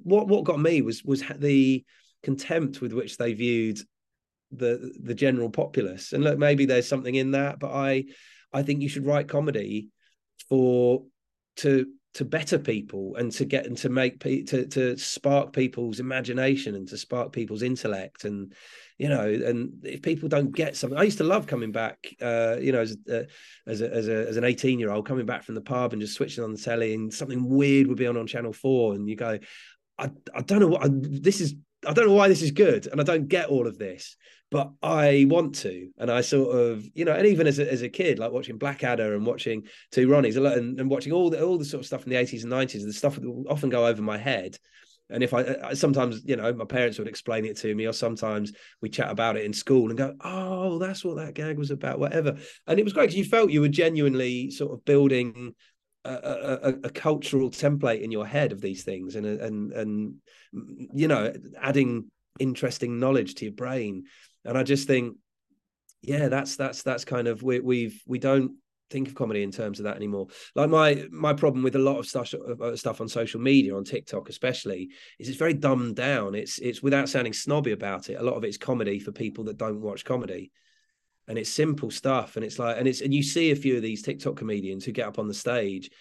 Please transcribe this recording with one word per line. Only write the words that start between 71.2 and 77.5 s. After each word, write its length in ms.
problem 280
with 140
a 40
lot 180
of 80
stuff, 260
uh, 440
stuff 260
on 60
social 320
media, 360
on 80
TikTok 460
especially, 580
is 100
it's 80
very 160
dumbed 440
down. 380
It's, 260
it's, 200
without 300
sounding 240
snobby 380